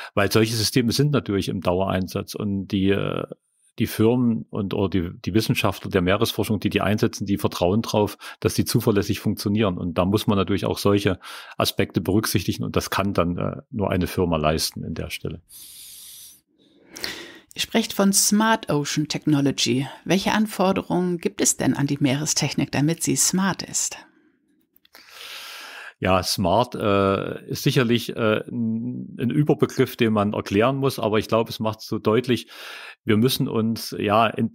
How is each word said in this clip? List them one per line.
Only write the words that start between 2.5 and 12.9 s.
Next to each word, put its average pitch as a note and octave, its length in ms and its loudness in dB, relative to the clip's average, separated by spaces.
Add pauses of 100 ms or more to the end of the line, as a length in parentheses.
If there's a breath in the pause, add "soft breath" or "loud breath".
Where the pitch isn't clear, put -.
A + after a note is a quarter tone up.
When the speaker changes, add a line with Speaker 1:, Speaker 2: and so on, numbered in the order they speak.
Speaker 1:
die, G2 220 2
äh, G1+ 340 0 (540)
die A2+ 80 0
Firmen A#2 640 2
und, G#2 240 -4
oder G2 160 0
die, F2+ 200 0 (140)
die F2+ 80 -4
Wissenschaftler G2+ 580 0
der F#2 120 2
Meeresforschung, G2+ 580 0
die G#2 80 0
die F#2+ 140 0
einsetzen, G#2+ 420 0
die G2 140 0
vertrauen G2+ 420 0
drauf, G#2+ 380 0 (220 loud breath)
dass - 120 0
die - 140 0
zuverlässig G#2 540 0
funktionieren. G#2 580 0
Und F2 180 -6
da F2+ 80 4
muss G2+ 220 2
man G#2+ 100 2
natürlich G2 300 0
auch F#2+ 100 -2
solche G2+ 420 2 (380 loud breath)
Aspekte - 460 -2
berücksichtigen G2+ 600 0
und - 140 -2
das - 140 -2